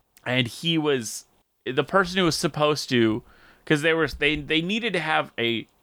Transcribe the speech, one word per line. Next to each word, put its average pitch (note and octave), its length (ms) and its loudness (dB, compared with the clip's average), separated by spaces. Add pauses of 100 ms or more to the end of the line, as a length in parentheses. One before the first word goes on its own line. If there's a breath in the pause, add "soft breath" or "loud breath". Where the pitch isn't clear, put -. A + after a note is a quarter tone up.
(240)
and B2 220 0
he E3 320 -2
was C#3 460 -2 (420)
the C3 180 0
person F#3 340 0
who F#3 60 4
was D#3+ 120 2
supposed D3+ 540 0
to, A#2 320 4 (420 soft breath)
'cause D3+ 180 2
they D#3+ 120 2
were, D#3+ 140 0
they, D3 280 0
they D3+ 260 0
needed G#3+ 320 -2
to F3 60 -2
have D#3 380 -2
a A#2 280 -2 (160)